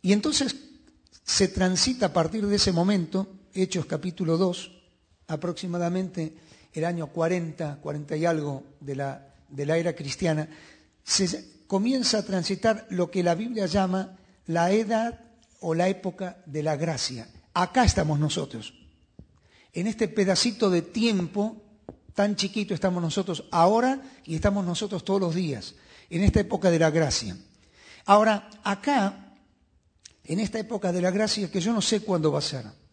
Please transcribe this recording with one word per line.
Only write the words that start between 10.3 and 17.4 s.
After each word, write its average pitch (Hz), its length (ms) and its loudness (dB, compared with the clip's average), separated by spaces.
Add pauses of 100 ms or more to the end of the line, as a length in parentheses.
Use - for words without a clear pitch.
se - 640 -4
comienza 226 520 0
a 202 60 -4
transitar 196 680 -2
lo 175 200 0
que 185 120 0
la 170 120 4
Biblia 220 300 -4
llama 185 520 -2 (300)
la 170 240 2
edad 226 480 0 (400)
o 165 140 -2
la 175 160 2
época 190 560 -6
de 147 180 -6
la 156 120 0
gracia. 135 540 -4 (240)